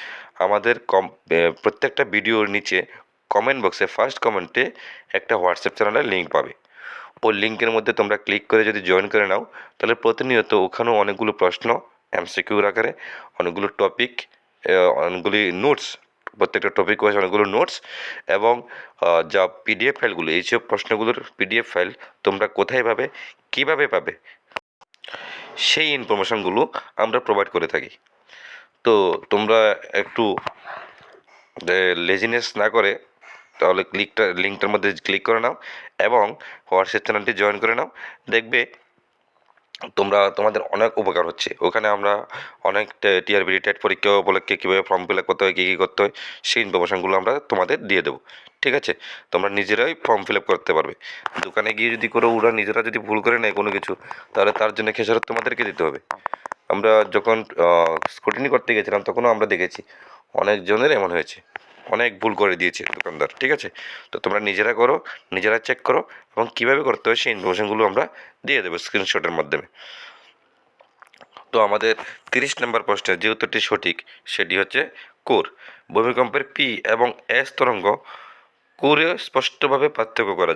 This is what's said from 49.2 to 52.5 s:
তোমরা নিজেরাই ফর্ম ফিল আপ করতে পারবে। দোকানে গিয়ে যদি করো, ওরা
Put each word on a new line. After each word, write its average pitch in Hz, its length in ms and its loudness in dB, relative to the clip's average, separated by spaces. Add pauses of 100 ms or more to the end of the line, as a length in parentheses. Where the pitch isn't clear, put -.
তোমরা 95 180 0
নিজেরাই 104 540 0
ফর্ম 104 200 2
ফিল 101 140 -2
আপ 95 60 -2
করতে 90 300 0
পারবে। 80 200 0 (480)
দোকানে 104 320 -2
গিয়ে 113 180 0
যদি 113 160 -4
করো, 117 240 2
ওরা 113 200 4